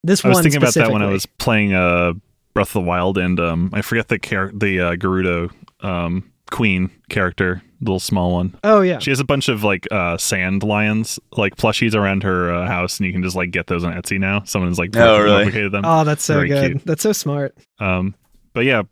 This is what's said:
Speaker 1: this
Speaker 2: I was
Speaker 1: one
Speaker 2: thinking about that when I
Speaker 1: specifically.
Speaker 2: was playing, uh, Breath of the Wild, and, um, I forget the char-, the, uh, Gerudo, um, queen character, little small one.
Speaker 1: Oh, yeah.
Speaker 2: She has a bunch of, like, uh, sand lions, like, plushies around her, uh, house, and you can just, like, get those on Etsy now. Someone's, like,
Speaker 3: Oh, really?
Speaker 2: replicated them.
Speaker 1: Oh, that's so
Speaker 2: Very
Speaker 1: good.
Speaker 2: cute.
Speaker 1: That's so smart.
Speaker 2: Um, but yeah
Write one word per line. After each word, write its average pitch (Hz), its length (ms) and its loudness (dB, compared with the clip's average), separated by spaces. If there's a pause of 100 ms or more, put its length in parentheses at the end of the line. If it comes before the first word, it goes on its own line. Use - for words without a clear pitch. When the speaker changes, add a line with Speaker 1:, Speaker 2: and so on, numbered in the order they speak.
Speaker 1:
this 190 220 2
Speaker 2:
I 202 40 6
was 190 80 6
Speaker 1:
one 170 60 4
Speaker 2:
thinking 147 180 4
about 123 120 4
that 117 180 4
when 104 120 2
I - 80 2
Speaker 1:
specifically. - 20 2
Speaker 2:
was 98 120 -2 (120)
playing, 104 360 2
uh, 87 400 2 (420)
Breath 101 200 0
of 95 80 0
the 87 60 -2
Wild, 90 280 0
and, 90 220 0
um, 85 340 0
I 104 80 -2
forget 113 260 -2
the 110 120 0
char-, 95 340 -4
the, 101 260 0
uh, 87 160 0
Gerudo, 90 560 -2 (300)
um, 87 480 -4 (220)
queen 95 380 0 (200)
character, 92 540 -2 (180)
little 95 180 -2
small 90 320 0
one. 87 320 -2
Speaker 1:
Oh, 208 180 6
yeah. 180 180 0
Speaker 2:
She 139 100 -4
has 135 100 0
a 139 60 -2
bunch 139 240 0
of, 107 140 -2
like, 98 280 0
uh, 87 260 -2
sand 95 460 -2
lions, 107 560 0 (160)
like, 101 220 0
plushies 110 380 0
around 98 280 2
her, 90 300 0
uh, 87 140 -2
house, 90 320 -4
and 95 80 -2
you 92 60 -2
can 92 100 -2
just, 90 120 -4
like, 90 160 -4
get 90 160 -4
those 87 160 -2
on 85 100 -2
Etsy 92 260 -6
now. 98 260 -2
Someone's, 90 320 -2
like, 87 180 -4
Speaker 3:
Oh, 113 260 6
really? 104 240 4
Speaker 2:
replicated 101 260 -2
them. 101 140 -2
Speaker 1:
Oh, 160 180 4
that's 151 200 -2
so 156 120 0
Speaker 2:
Very 143 140 0
Speaker 1:
good. 139 240 0
Speaker 2:
cute. 139 120 -6
Speaker 1:
That's 160 160 -4
so 214 100 2
smart. 143 460 -4 (220)
Speaker 2:
Um, 95 340 -2 (400)
but 123 120 0
yeah 120 260 2